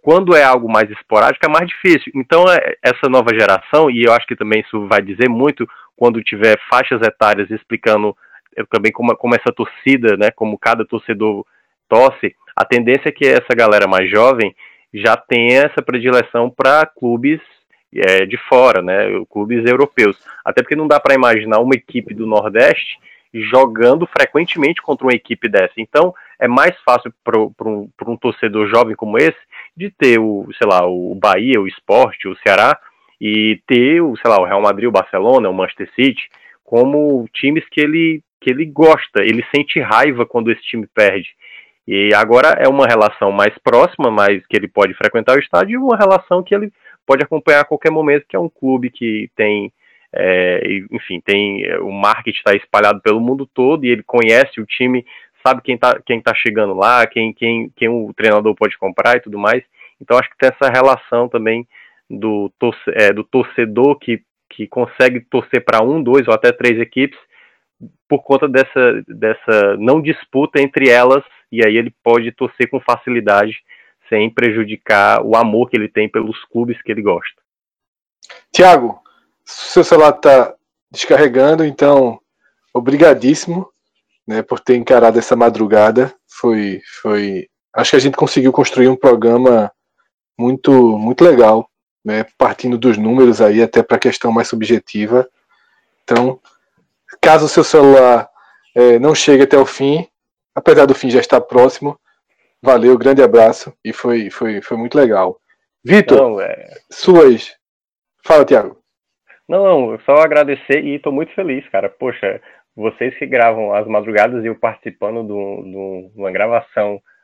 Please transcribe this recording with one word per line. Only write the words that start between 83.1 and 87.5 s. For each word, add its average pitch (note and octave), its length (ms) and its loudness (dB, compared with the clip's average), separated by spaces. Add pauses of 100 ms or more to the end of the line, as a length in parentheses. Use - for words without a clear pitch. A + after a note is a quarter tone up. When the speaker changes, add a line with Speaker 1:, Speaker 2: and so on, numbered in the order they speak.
Speaker 2:
né, G#2+ 160 -6
por - 180 -8
ter B2 160 0
encarado A#2 420 2
essa A2+ 160 -2
madrugada. A2 800 2 (140)
Foi, G#2 520 -4 (200)
foi, G#2 480 -6 (260)